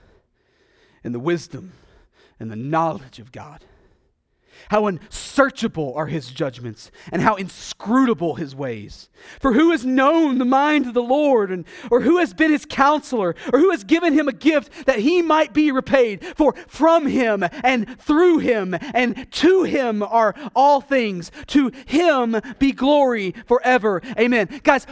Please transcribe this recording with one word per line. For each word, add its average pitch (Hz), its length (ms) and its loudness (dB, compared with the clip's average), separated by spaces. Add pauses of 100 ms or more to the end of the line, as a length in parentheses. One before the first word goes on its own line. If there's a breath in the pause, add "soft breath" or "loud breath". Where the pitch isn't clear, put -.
(1040 soft breath)
and 120 120 -8
the 120 40 -8
wisdom 170 540 -6 (680 soft breath)
and 113 120 -12
the 107 60 -12
knowledge 147 640 -6
of 107 140 -20
God. - 320 -20 (1040 soft breath)
How 214 180 0
unsearchable 185 1080 -4
are 156 100 -4
his 147 240 -8
judgments 123 600 -10 (200 loud breath)
and - 120 -2
how 220 120 2
inscrutable 196 1040 -2
his 135 180 -10
ways. 120 540 -12 (320 loud breath)
For 269 120 2
who 311 180 4
has 254 140 -2
known 269 540 2
the 262 60 0
mind 277 420 2
of 233 80 -12
the 240 80 0
Lord, 254 480 0
and, 180 140 -8 (260 loud breath)
or 240 120 2
who 330 160 2
has 302 160 0
been 311 160 2
his 294 160 -2
counselor, 254 680 0 (180 loud breath)
or 254 60 4
who 370 120 4
has 247 140 -4
given 330 280 2
him 285 160 2
a 254 40 -2
gift 285 540 -2
that 247 140 2
he 339 220 2
might 311 300 2
be 302 200 2
repaid? 254 520 0 (120)
For 294 180 2 (140)
from 330 380 2
him 214 380 0 (200 loud breath)
and 247 360 -2
through 320 380 2
him 190 380 -2 (180 loud breath)
and 254 380 -2
to 370 320 2
him 254 380 -2
are 214 320 0 (200 loud breath)
all 277 260 4
things. 214 500 -4 (180 loud breath)
To 269 240 2 (140 loud breath)
him 269 540 2 (180 loud breath)
be 269 140 2
glory 247 600 0 (120)
forever. 233 540 2 (180 loud breath)
Amen. 240 440 0
Guys, 277 300 2